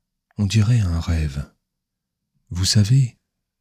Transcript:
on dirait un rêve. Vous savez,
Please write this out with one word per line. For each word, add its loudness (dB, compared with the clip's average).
on 0
dirait 2
un -2
rêve. -4
Vous -4
savez, 2